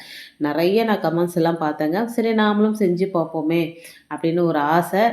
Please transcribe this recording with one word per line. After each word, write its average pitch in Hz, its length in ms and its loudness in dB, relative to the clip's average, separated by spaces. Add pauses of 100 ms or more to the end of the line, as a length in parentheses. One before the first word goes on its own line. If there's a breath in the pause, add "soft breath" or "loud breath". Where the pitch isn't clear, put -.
(380 loud breath)
நிறைய 170 460 0
நான் 208 160 0
கமெண்ட்ஸ் 175 340 0
எல்லாம் 170 260 0
பார்த்தேங்க. 156 440 -2
சரி, 226 280 -2
நாமளும் 214 460 2
செஞ்சு 180 360 2
பார்ப்போமே 160 600 -2 (400 loud breath)
அப்படின்னு 165 260 -2
ஒரு 165 180 2
ஆசை. 170 420 2 (120)